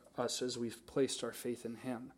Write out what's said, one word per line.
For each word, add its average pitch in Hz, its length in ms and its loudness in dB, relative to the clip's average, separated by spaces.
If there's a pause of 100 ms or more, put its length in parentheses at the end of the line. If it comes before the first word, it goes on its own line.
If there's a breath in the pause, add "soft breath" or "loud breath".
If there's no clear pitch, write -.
(180)
us 120 240 2
as 123 160 0
we've 117 280 -4
placed 131 380 4
our 117 80 -2
faith 123 320 -2
in 117 120 -4
him. 123 420 -4